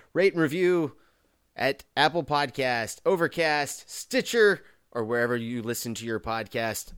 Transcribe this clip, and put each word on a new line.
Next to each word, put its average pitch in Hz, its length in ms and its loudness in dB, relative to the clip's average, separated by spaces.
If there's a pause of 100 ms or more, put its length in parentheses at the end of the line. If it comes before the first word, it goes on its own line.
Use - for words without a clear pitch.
(140)
rate, 180 200 4
and 170 80 0
review 170 520 2 (640)
at 135 280 -2 (120)
Apple 151 280 2
Podcast, 127 840 -2
Overcast, 160 840 0
Stitcher, 220 760 2 (280)
or 117 120 -4
wherever 120 320 0
you 117 260 -4
listen 117 340 -6
to 117 100 -10
your 113 140 -4
podcast. 113 800 -6